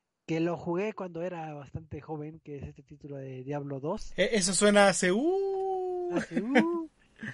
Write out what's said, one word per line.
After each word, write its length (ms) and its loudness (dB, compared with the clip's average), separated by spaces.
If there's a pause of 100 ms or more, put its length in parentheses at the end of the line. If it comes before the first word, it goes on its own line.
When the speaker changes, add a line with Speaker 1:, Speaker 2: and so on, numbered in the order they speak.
(240)
Speaker 1:
que 160 0
lo 160 0
jugué 380 -2
cuando 260 -8
era 320 -6
bastante 480 -10
joven, 420 -8
que 140 -10
es 60 -10
este 200 -12
título 340 -14
de 280 -8
Diablo 340 -4
dos. 380 -4
Speaker 2:
Eh, 160 4
eso 220 2
suena 340 8
hace, 240 4
uh. 1040 0
Speaker 1:
Hace, 240 -2
uh. 480 2 (460)